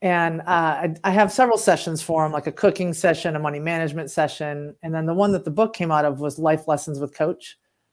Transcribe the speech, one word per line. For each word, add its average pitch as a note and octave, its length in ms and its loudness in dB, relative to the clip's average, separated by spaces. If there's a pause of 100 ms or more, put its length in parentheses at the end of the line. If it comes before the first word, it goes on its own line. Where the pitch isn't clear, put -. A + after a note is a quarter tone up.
And, E3+ 400 2
uh, - 40 -14
I, D#3+ 560 0
I F#3+ 100 0
have G#3 200 4
several A#3+ 240 4
sessions E3 460 0
for D#3+ 240 0
'em, D3+ 60 -2
like D3+ 140 -4
a C#3+ 60 -4
cooking F3+ 400 0
session, E3 440 0
a - 20 -2
money D3 200 -4
management E3 520 -4
session. D3 720 -4
And D#3+ 120 -6
then D#3+ 120 -2
the E3 80 0
one G3+ 180 4
that F#3 140 -2
the D#3+ 40 -2
book A3 220 0
came E3+ 180 -4
out D3+ 140 4
of C#3 160 0
was D3 180 -6
Life D#3+ 300 2
Lessons D3 320 -2
with C#3+ 140 -8
Coach. - 440 -4 (340)